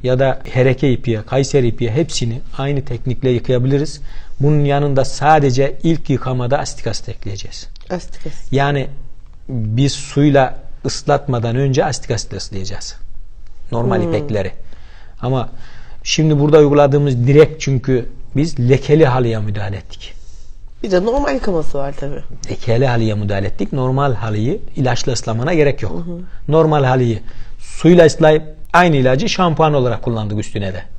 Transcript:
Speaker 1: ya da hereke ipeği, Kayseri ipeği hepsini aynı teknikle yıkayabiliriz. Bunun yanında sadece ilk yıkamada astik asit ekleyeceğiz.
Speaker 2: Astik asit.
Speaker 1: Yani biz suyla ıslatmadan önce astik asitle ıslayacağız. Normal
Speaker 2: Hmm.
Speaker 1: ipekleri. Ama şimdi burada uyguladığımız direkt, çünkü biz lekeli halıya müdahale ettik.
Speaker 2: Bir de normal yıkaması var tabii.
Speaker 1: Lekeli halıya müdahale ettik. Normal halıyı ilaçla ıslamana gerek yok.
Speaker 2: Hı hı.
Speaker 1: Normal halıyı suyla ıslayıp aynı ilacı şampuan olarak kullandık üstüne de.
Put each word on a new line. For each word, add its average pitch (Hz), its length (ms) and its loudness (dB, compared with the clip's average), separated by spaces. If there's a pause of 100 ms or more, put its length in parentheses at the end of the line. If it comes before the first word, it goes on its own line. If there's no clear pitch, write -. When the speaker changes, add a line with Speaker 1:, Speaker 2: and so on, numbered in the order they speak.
Speaker 1:
ya 127 160 2
da 135 200 2 (140)
hereke 131 380 4
ipeği, 113 300 0
Kayseri 131 460 0
ipeği 113 240 0
hepsini 123 500 -2 (160)
aynı 139 280 -2
teknikle 127 440 -2
yıkayabiliriz. 131 720 0 (380)
Bunun 147 260 4
yanında 143 400 2
sadece 143 800 4
ilk 165 260 2
yıkamada 127 500 0
astik - 280 -6
asit - 220 -4
ekleyeceğiz. - 580 -8 (220)
Speaker 2:
Astik - 380 -6
asit. - 260 -4
Speaker 1:
Yani 139 340 0 (600)
biz 120 440 0
suyla 139 600 2 (300)
ıslatmadan 120 680 -2
önce 139 300 0
astik - 260 -6
asitle 101 260 -4
ıslayacağız. - 580 -6 (760)
Normal 117 300 0
Speaker 2:
Hmm. 170 80 -2
Speaker 1:
ipekleri. 139 420 -2 (680)
Ama 123 280 -2 (540)
şimdi 156 360 2
burada 151 180 6
uyguladığımız 143 680 4
direkt, 143 340 6
çünkü 131 480 0 (260)
biz 151 240 0 (100)
lekeli 147 360 4
halıya 123 360 0
müdahale 101 360 -4
ettik. - 360 -14 (680)
Speaker 2:
Bir 208 80 -4
de 180 140 2
normal 277 280 0
yıkaması 180 440 2
var 139 220 -2
tabii. 139 220 -4 (300)
Speaker 1:
Lekeli 120 360 2
halıya 113 280 2
müdahale 101 320 -2
ettik. - 260 -2
Normal 135 400 0
halıyı 110 460 -2 (160)
ilaçla 123 360 0
ıslamana 120 420 -2
gerek 147 280 4
yok. 90 100 -2
Speaker 2:
Hı 87 200 -4
hı. 85 80 -8 (280)
Speaker 1:
Normal 151 360 4
halıyı 127 360 2 (400)
suyla 170 460 6
ıslayıp 156 380 4 (300)
aynı 170 220 6
ilacı 131 340 2
şampuan 156 440 2
olarak 120 280 0
kullandık 107 380 -4
üstüne 101 340 -6
de. 90 80 -8 (180)